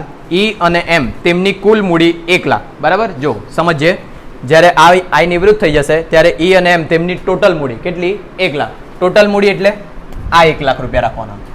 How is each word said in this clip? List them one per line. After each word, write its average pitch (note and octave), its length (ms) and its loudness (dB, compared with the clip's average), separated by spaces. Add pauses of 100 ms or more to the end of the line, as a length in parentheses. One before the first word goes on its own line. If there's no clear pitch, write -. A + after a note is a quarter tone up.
(420)
ઈ G#3+ 40 2 (220)
અને E3+ 140 0 (160)
એમ B2+ 100 -2 (160)
તેમની F#3 420 0
કુલ G#3+ 160 4
મૂડી E3+ 320 2 (140)
એક E3+ 200 0
લાખ. A2+ 200 -2 (140)
બરાબર? F#3+ 280 0 (140)
જો C#3 100 -2 (220)
સમજીએ, E3 360 0 (540)
જ્યારે D#3+ 240 6 (160)
આઈ, F3+ 260 4
આઈ D#3+ 160 2
નિવૃત્ત F#3 340 2
થઈ D#3 160 0
જશે D3+ 180 0 (160)
ત્યારે E3 280 4
ઈ F#3 140 2
અને F3+ 180 4
એમ E3+ 120 2 (100)
તેમની F3 320 -2
ટોટલ F#3 300 0
મૂડી C3 300 -6
કેટલી? F3+ 300 -4 (240)
એક E3 160 -2
લાખ. A#2+ 180 -4 (260)
ટોટલ G3 280 2
મૂડી G3+ 280 2
એટલે G3 160 2 (600)
આ E3 140 6
એક D3+ 160 0
લાખ C3+ 200 -2
રૂપિયા A#2+ 260 -2
રાખવાના. G#2+ 320 -10 (160)